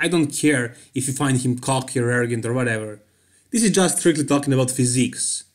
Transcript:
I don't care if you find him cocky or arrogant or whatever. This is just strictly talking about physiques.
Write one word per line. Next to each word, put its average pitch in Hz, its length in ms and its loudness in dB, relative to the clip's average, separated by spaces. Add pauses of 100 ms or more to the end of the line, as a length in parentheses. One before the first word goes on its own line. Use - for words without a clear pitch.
I 170 80 0
don't 165 200 2
care 123 460 0 (200)
if 127 120 -4
you 135 60 -4
find 131 260 0
him 127 200 0
cocky 131 420 -2
or 120 100 0
arrogant 120 360 -2
or 117 80 -2
whatever. 110 480 -4 (480)
This 226 120 0
is 202 100 4
just 185 260 2
strictly 151 260 2
talking 143 300 2
about 127 160 2
physiques. 123 760 -2 (100)